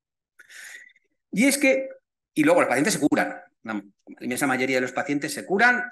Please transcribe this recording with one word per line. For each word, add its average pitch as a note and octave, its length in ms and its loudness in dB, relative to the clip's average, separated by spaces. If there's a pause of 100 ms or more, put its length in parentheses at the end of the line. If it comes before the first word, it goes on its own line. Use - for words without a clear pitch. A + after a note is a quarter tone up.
(1300)
Y G3+ 140 0
es C#4 140 2
que, C4+ 300 2 (440)
y D3+ 120 2
luego E3+ 160 6
los B2 80 2
pacientes C#3 260 0
se - 60 -4
curan. - 400 0 (220)
La G#2 220 -8 (360)
inmensa B2 260 -4
mayoría C3 320 0
de - 20 2
los B2 120 -4
pacientes C#3+ 420 -4
se C#3+ 100 -10
curan. A3+ 460 2